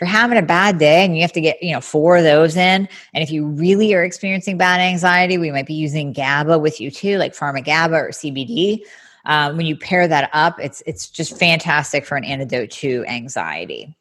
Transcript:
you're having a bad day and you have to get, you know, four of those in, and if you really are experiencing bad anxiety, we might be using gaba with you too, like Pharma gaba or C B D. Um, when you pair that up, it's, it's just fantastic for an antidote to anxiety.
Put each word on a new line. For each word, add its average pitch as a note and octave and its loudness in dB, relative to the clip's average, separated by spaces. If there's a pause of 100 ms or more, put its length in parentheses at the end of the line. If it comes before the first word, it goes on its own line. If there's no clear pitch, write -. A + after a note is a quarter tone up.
you're F3 -2
having A#3 2
a G3+ 4
bad F3 2
day D#3 6
and F3 0
you D#3+ 0
have E3+ 0
to - -4
get, D#3+ -2
you F3 -4
know, C3 -4
four D#3+ 2
of E3+ 4
those D#3 4
in, F#3+ 2 (240)
and D#3 -2
if D3 -6
you D3+ -4
really F#3 2
are F3 4
experiencing F#3+ -4
bad F3+ 2
anxiety, F3+ 2
we E3 -2
might C#3 -4
be D#3 -8
using D3+ -4
gaba D3 0
with D3+ -2
you C#3 -8
too, G3 -4
like D3+ -2
Pharma C#3 -6
gaba D#3+ 2
or D3+ 0
C D3 -10
B C3+ -6
D. G3+ -2 (380)
Um, D3 0
when E3 -2
you D#3 -4
pair F3 0
that C#3+ 2
up, E3 0
it's, - -12
it's - -12
just - -10
fantastic D#3+ 0
for C#3+ -6
an B2+ -8
antidote C3 -6
to B2+ -4
anxiety. F2 -10